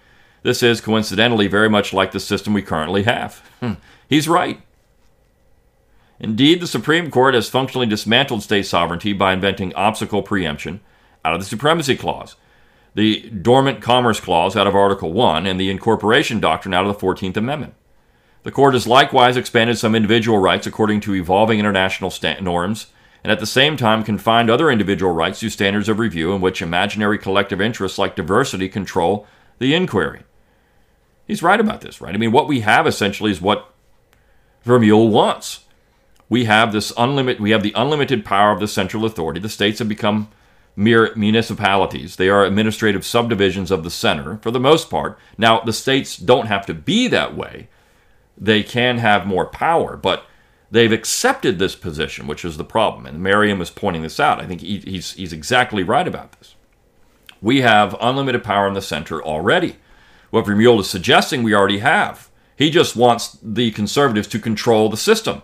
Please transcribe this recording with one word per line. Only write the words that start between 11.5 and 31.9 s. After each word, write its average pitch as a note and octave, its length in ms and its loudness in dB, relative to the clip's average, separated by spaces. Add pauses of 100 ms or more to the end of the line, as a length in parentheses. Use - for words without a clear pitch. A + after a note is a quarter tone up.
Clause, - 400 -8 (580)
the G#2+ 340 0
Dormant A#2+ 540 2
Commerce A#2+ 380 2
Clause F#2 360 0
out G2 100 2
of F#2+ 80 2
Article G2 380 0
One, F2+ 340 0
and F#2 140 -2
the F#2+ 80 -2
Incorporation G#2+ 720 0
Doctrine E2+ 320 -2
out F2+ 140 2
of G2+ 60 -2
the G2+ 60 -10
Fourteenth F#2 380 -4
Amendment. C3 380 -6 (680)
The A2 80 -10
court C3+ 220 4
has A#2 120 0
likewise B2+ 500 4
expanded A#2 400 0
some A2 180 0
individual A2 440 2
rights F#2 280 2
according G#2+ 340 0
to G#2 140 -4
evolving G2 440 2
international F#2+ 520 0
sta-, D#2+ 300 -6
norms, F2+ 460 -4 (360)
and G2 100 0
at G#2+ 80 -2
the A2 60 -6
same C#3+ 300 0
time A2 280 2
confined A2+ 440 2
other C#3+ 220 2
individual F#2+ 420 0
rights E2+ 280 -2
to A2 100 -6
standards G2+ 380 -2
of G#2+ 100 0
review G2 340 -2
in G2 80 -2
which F#2 220 -2
imaginary G2+ 560 0
collective G2 420 -2
interests G2+ 380 -4
like F#2+ 160 -2
diversity F#2+ 540 -2
control F#2+ 580 -2 (320)
the C3+ 160 0
inquiry. A2+ 480 -2 (1040)
He's - 160 -8
right G3 180 4
about - 200 -4
this, - 200 -18